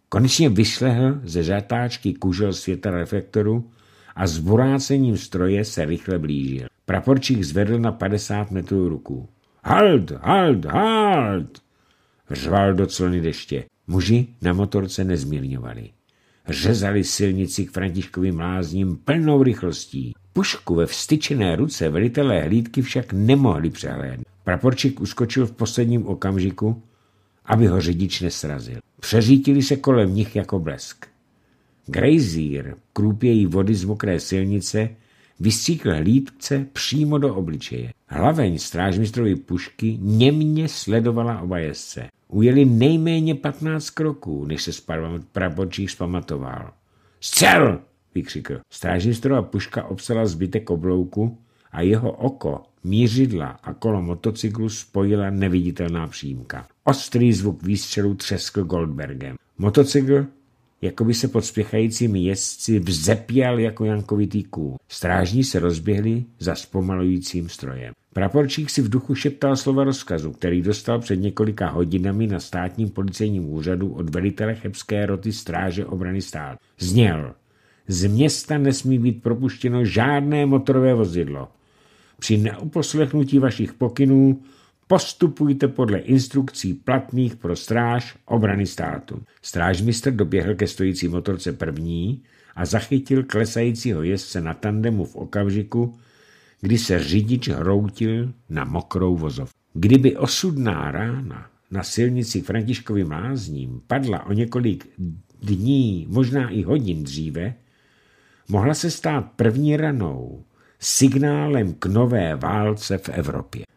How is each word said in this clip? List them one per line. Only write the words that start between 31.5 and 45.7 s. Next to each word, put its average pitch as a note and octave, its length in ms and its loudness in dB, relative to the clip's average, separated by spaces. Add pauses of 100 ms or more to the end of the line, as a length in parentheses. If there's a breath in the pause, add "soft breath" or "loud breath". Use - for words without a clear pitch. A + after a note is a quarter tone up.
Grejzír, E2 880 2 (180)
krůpějí G#2+ 540 4
vody F#2+ 280 2
z F#2 100 -2
mokré G2 360 -2
silnice, G2+ 680 -2 (500 soft breath)
vystříkl A2 540 0
hlídce C3+ 800 2
přímo D3+ 460 0
do C3+ 160 0
obličeje. C#2+ 580 -6 (140)
Hlaveň G2 520 2
strážmistrovy G2+ 800 0
pušky A2 640 -4
němě D3 680 4
sledovala A#2 720 0
oba F2+ 180 -4
jezdce. D2 480 -8 (220)
Ujeli B2+ 360 6
nejméně D#3+ 720 4
patnáct D3+ 560 -6
kroků, A#2 540 -4
než D2 180 -6
se - 80 -6
spa-, E2 520 -6 (100)
praporčík F#2 580 -4